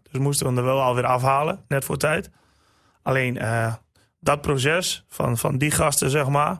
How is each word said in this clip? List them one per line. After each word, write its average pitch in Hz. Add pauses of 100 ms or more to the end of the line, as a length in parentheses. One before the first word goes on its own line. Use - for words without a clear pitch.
(120)
Dus 135
moesten 139
we 127
hem 123
er 123
wel 135
alweer 123
afhalen, 135
net 139
voor 147
tijd. 156 (720)
Alleen, 127
eh, 113 (460)
dat 143
proces 151
van, -
van 143
die 147
gasten, 156
zeg 139
maar, 147